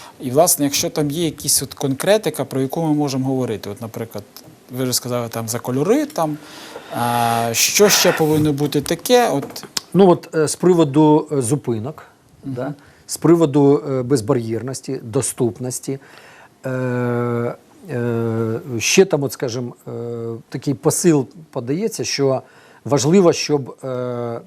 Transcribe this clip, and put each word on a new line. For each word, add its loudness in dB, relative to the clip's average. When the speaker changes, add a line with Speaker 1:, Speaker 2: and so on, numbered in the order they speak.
Speaker 1:
і, -6
власне, 4
якщо -2
там -2
є -2
якісь -2
от -12
конкретика, -2
про -4
яку -4
ми 0
можемо 0
говорити, -4
от, -10
наприклад, -10
ви -2
вже -2
сказали -4
там -6
за -6
кольори, 0
там, -4
А 0
що 4
ще 4
повинно 2
бути 0
таке? 2
От -4
Speaker 2:
Ну, 8
от, 2
е, 2
з -4
приводу, 4
е, 0
зупинок, -4
Speaker 1:
Мгм. -8
Speaker 2:
да, -6
з -10
приводу, 4
е, -2
безбар'єрності, -2
доступності, -4
е, -6
е, -4
ще 4
там, -2
от, -4
скажем, -6
е, -12
такий -4
посил 2
подається, -4
що 0
важливо, 4
щоб, -2
е, -6